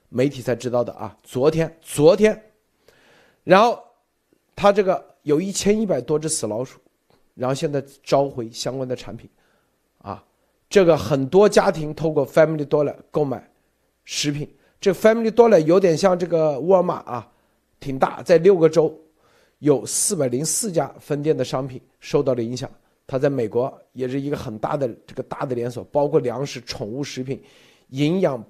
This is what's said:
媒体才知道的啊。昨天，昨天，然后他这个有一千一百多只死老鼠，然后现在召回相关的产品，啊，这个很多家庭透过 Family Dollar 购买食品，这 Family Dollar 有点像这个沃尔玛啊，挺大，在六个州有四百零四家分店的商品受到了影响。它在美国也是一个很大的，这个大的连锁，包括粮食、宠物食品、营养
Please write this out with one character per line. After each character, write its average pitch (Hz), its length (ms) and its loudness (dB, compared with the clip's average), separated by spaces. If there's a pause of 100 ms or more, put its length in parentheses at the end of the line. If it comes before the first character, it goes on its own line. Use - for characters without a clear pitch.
媒 127 180 0
体 139 140 -6
才 120 140 -4
知 117 160 -6
道 120 120 0
的 101 120 -6
啊。 104 280 -14
昨 131 280 0
天， 160 320 -4
昨 160 340 4
天， 214 260 2 (1040)
然 185 160 6
后 226 180 2 (760)
他 202 160 4
这 202 100 2
个 185 220 0 (180)
有 147 160 0
一 190 140 -4
千 208 260 0
一 220 60 -2
百 170 160 -2
多 151 180 -2
只 156 120 -6
死 - 160 -4
老 107 180 -6
鼠， - 160 -18 (540)
然 123 120 -6
后 131 80 -2
现 151 160 -4
在 139 140 -4 (180)
召 139 240 2
回 123 240 -8
相 123 240 -8
关 131 140 -6
的 123 80 -4
产 98 180 -14
品， - 140 -18 (680)
啊， 95 260 -12 (460)
这 202 120 4
个 165 140 6
很 139 320 -2
多 190 180 6
家 202 240 2
庭 151 240 -8
透 160 160 -4
过 147 160 -2
Family 156 380 2
Dollar 147 320 -2 (140)
购 156 120 -2
买 131 280 -6 (560)
食 - 260 -4
品， 135 160 -8 (320)
这 196 120 2
Family 226 380 2
Dollar 226 280 6
有 160 200 4
点 180 160 4
像 180 240 2
这 180 80 -4
个 156 340 0
沃 175 140 4
尔 180 80 4
玛 175 180 -2
啊， 120 300 -12 (480)
挺 135 200 -8
大， - 240 -2
在 170 160 4
六 185 180 6
个 160 100 4
州 160 320 2 (600)
有 139 260 2
四 - 320 -4
百 143 120 0
零 123 140 -2
四 180 300 -4
家 151 260 -2
分 147 240 -6
店 147 140 0
的 127 80 -2
商 135 240 -6
品 123 100 -14 (200)
受 - 240 0
到 135 100 0
了 123 100 -2
影 120 140 -6
响。 123 140 -10 (360)
它 135 120 -6
在 143 100 2
美 127 200 -2
国 120 280 -4 (160)
也 127 140 -8
是 131 140 -4
一 139 100 -8
个 143 60 -4
很 120 220 -10
大 147 180 -4
的， 139 120 -2 (160)
这 - 120 -18
个 131 80 -8
大 - 200 -10
的 135 80 -6
连 117 160 -4
锁， 110 220 -10
包 147 160 0
括 147 140 2
粮 120 260 -6
食、 135 140 -12
宠 - 260 -12
物 120 160 -8
食 131 220 -10
品、 127 180 -10 (460)
营 147 320 0
养 139 280 0